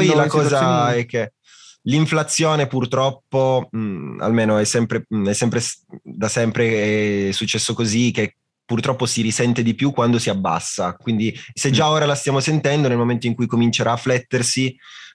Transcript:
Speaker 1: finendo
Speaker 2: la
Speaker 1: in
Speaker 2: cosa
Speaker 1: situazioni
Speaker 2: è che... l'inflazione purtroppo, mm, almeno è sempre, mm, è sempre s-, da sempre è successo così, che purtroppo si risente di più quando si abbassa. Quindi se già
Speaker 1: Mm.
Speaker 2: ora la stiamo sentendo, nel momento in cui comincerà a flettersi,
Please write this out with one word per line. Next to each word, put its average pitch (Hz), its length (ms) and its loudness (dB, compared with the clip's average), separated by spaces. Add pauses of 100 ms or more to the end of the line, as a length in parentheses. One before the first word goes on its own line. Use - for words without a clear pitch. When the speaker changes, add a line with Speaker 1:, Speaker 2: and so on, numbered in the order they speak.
Speaker 1:
finendo 156 120 4
Speaker 2:
la 147 80 4
Speaker 1:
in 151 60 2
Speaker 2:
cosa 151 180 2
Speaker 1:
situazioni 123 540 2
Speaker 2:
è 120 40 -10
che... 117 260 -4 (540)
l'inflazione 151 800 2
purtroppo, 131 1080 0
mm, 85 440 -6
almeno 110 380 2
è 107 60 2
sempre, 117 400 -2 (100)
mm, 101 140 0
è 104 60 2
sempre 117 260 0
s-, - 240 -8 (180)
da - 260 -6
sempre 107 1000 0
è 98 40 0
successo 110 420 -4
così, 117 360 0
che 107 260 -2 (280)
purtroppo 120 400 -2
si 120 160 -2
risente 120 420 0
di 113 120 2
più 139 180 0
quando 120 260 2
si 113 120 -2
abbassa. 90 640 -4
Quindi 110 440 -4 (140)
se - 180 -2
già 151 160 4
Speaker 1:
Mm. 151 60 2
Speaker 2:
ora 151 140 2
la 143 80 2
stiamo 135 260 -2
sentendo, 147 480 0
nel 123 80 0
momento 120 300 0
in 113 80 0
cui 117 120 -2
comincerà 117 460 2
a 120 60 -2
flettersi, 127 760 -2 (400)